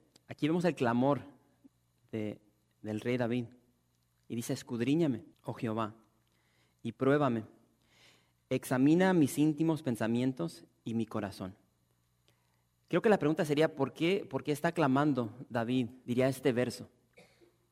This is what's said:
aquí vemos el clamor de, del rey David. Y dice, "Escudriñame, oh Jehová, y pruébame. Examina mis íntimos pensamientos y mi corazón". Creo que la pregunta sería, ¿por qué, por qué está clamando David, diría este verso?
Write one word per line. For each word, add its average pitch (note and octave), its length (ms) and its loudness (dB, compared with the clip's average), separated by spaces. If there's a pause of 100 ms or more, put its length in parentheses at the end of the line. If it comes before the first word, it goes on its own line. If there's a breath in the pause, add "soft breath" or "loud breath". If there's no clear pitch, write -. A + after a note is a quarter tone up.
(280)
aquí D3 200 -4
vemos E3+ 180 0
el D#3+ 80 2
clamor B2+ 480 2 (920)
de, G#2+ 260 -6 (420)
del G#2+ 200 -6
rey B2 160 -2
David. A#2+ 280 -2 (840)
Y A2+ 60 -8
dice, A#2+ 180 -4
"Escudriñame, B2+ 720 -2 (180)
oh A#2+ 100 -8
Jehová, A2 400 -4 (880)
y A#2 120 -8
pruébame. C3 500 0 (1080 soft breath)
Examina D3 640 4
mis D3+ 240 2
íntimos D#3 460 2
pensamientos B2+ 800 -2 (220)
y A2+ 80 -6
mi A2+ 120 -2
corazón". G2 500 -8 (1300)
Creo D#3+ 140 0
que A3+ 80 4
la G3 100 6
pregunta D#3 240 2
sería, D3+ 320 2
¿por C3 160 0
qué, F3 380 -2
por - 140 -6
qué D3 80 -2
está E3 200 -2
clamando C3 640 2 (140)
David, A#2+ 400 -2 (160)
diría B2+ 220 2
este C3+ 260 0
verso? A#2+ 340 -4 (840 soft breath)